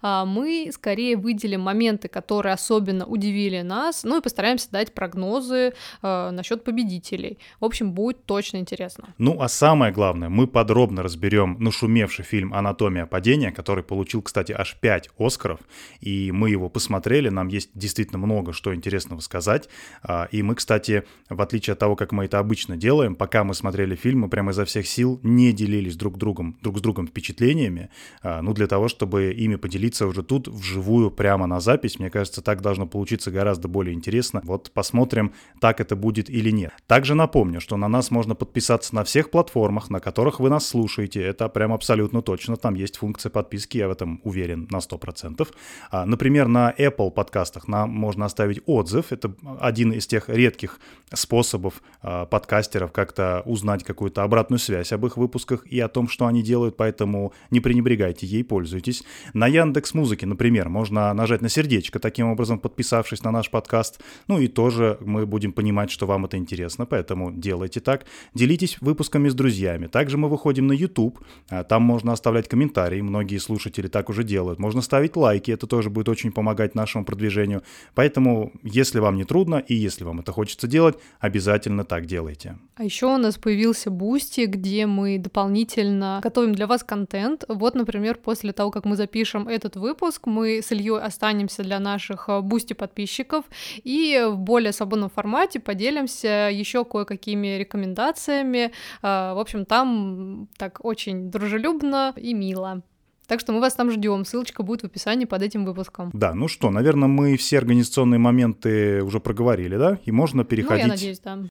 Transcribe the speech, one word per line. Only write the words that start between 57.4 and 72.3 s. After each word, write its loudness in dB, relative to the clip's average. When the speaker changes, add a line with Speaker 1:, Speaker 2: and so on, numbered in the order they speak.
Speaker 2:
не 6
пренебрегайте 2
ей, -2
пользуйтесь. -4
На 4
Яндекс.Музыке, 2
например, 2
можно 0
нажать 0
на 0
сердечко, 0
таким -2
образом 0
подписавшись -2
на 0
наш -2
подкаст. -2
Ну 2
и 4
тоже 2
мы -2
будем -2
понимать, 0
что -4
вам 0
это -6
интересно, -6
поэтому -4
делайте -4
так. -2
Делитесь 2
выпусками 2
с 2
друзьями. 0
Также 0
мы 2
выходим 2
на 4
YouTube, 0
а, -6
там 4
можно 4
оставлять 0